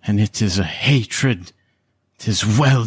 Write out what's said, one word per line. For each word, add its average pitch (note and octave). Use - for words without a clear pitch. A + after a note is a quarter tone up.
And G#2
it G#2+
is F#2+
a G2
hatred, A2+
tis -
well C3